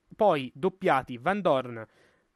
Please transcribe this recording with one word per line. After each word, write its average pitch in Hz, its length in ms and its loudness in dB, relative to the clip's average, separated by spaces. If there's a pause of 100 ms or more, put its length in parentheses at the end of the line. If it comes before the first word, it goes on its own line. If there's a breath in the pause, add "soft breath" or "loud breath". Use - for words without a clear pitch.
(140)
poi 156 400 2
doppiati 139 600 0
Van 180 240 -2
Dorn, 127 460 -2 (500 soft breath)